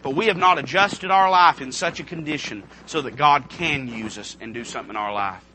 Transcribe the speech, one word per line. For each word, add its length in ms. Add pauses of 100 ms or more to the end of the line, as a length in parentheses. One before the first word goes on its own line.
but 140
we 140
have 100
not 200
adjusted 520
our 200
life 300
in 120
such 280
a 40
condition 580 (240)
so 160
that 140
God 340
can 360
use 300
us 240
and 140
do 100
something 260
in 60
our 160
life. 320 (100)